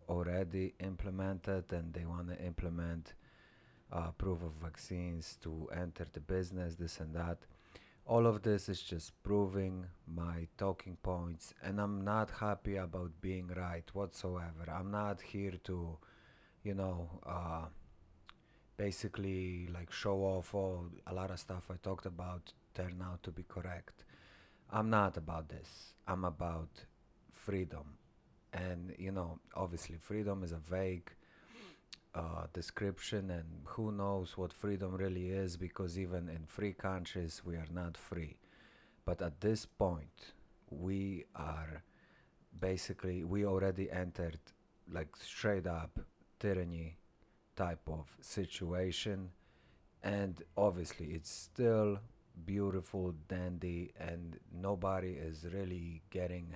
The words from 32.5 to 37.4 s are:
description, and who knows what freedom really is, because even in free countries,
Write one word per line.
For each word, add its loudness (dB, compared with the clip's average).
description, -2
and -4
who -2
knows 0
what 0
freedom 0
really 2
is, 2
because -2
even 0
in -6
free 0
countries, -2